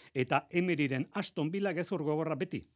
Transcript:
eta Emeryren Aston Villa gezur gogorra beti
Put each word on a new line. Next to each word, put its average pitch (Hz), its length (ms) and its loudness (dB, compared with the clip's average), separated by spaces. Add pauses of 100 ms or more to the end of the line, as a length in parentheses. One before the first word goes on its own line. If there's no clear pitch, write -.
(140)
eta 127 260 2 (100)
Emeryren 151 560 2 (160)
Aston 160 320 -4
Villa 196 240 -2
gezur 175 240 -2
gogorra 156 340 0
beti - 280 -4 (120)